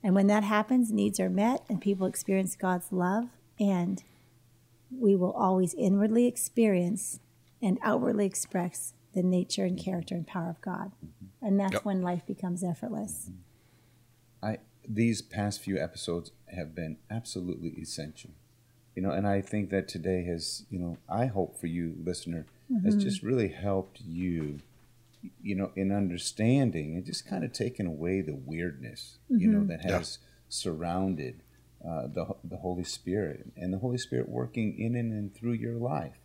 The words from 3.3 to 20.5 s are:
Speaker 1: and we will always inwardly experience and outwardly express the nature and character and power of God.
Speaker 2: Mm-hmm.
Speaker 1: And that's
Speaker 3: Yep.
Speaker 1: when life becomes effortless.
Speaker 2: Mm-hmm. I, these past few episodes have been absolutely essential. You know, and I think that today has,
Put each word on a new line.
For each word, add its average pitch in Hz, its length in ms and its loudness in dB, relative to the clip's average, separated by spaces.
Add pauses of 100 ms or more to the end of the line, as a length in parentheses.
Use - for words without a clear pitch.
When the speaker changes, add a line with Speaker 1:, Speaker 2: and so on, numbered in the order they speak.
Speaker 1:
and 190 440 2 (880)
we 233 240 6
will 180 160 4
always 185 420 4
inwardly 220 540 4
experience 208 920 2 (420)
and 196 200 4
outwardly 220 440 2
express - 680 -4 (200)
the 185 100 2
nature 185 420 2
and 180 140 0
character 175 360 -4
and 170 120 -4
power 170 220 -4
of 165 120 -10
God. 190 300 -6 (120)
Speaker 2:
Mm-hmm. - 420 -14
Speaker 1:
And 196 140 4
that's 196 140 2
Speaker 3:
Yep. 202 120 0
Speaker 1:
when 196 160 0
life 180 240 -2
becomes 180 380 -4
effortless. 202 680 -4
Speaker 2:
Mm-hmm. - 1160 -18
I, 110 120 -2 (300)
these 113 340 2
past 104 400 -4
few 95 200 -2
episodes 85 500 -4 (220)
have 80 220 -8
been 80 220 -6 (120)
absolutely 90 600 -6 (120)
essential. - 500 -10 (640)
You 92 80 -2
know, 98 80 2
and 98 160 2
I 98 140 2
think 101 300 -2
that 95 160 2
today 90 360 -2
has, 85 480 -6